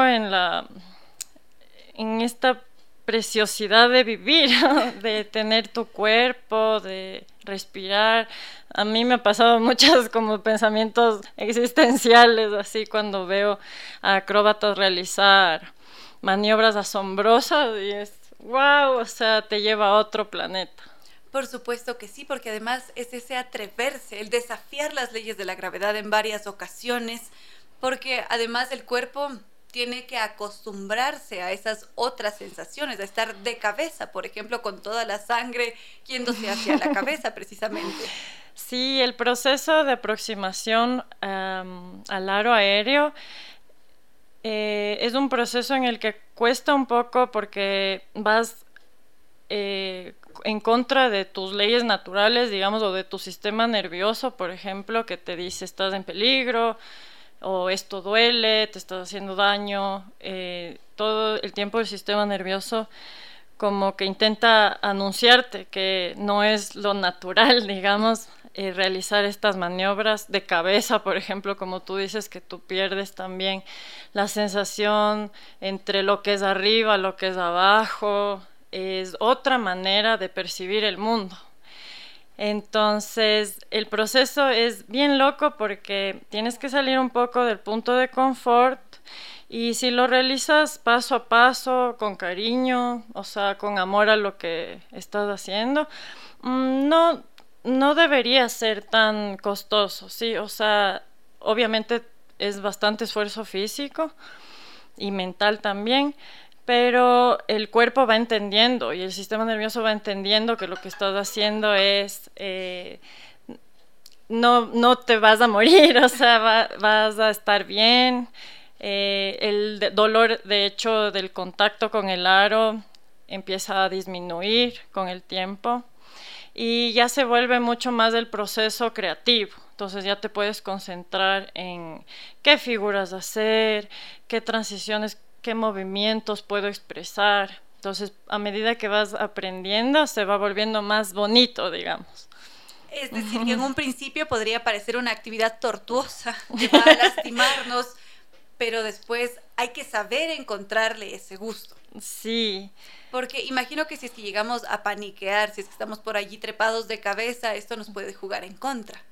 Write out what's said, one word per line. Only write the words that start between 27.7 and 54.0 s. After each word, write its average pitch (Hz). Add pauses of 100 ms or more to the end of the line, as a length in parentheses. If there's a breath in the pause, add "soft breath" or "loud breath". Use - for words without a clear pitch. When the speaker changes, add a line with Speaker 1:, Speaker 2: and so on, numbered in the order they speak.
Speaker 2:
porque 262
además 240
el 262
cuerpo 247 (420)
tiene 247
que 254
acostumbrarse 214
a 180
esas 214
otras 233
sensaciones, 196
a -
estar 220
de 226
cabeza, 220
por 185
ejemplo, 214
con 190
toda 226
la 208
sangre 233 (300 loud breath)
yéndose 240
hacia 226
la 294
cabeza, 277
Speaker 1:
<laughs> -
Speaker 2:
precisamente. 320 (480 loud breath)
Speaker 1:
Sí, 262
el 247
proceso 269
de 277
aproximación, 220 (160)
am, 190
al 190
aro 214
aéreo, 220 (1300 loud breath)
eh, 214
es 233
un 277
proceso 240
en 262
el 233
que 220 (140)
cuesta 254
un 269
poco 240
porque 196 (100)
vas, 220 (840)
eh, 196 (300)
en 214
contra 254
de 196
tus 190
leyes 220
naturales, 214
digamos, 202
o 196
de 190
tu 190
sistema 208
nervioso, 208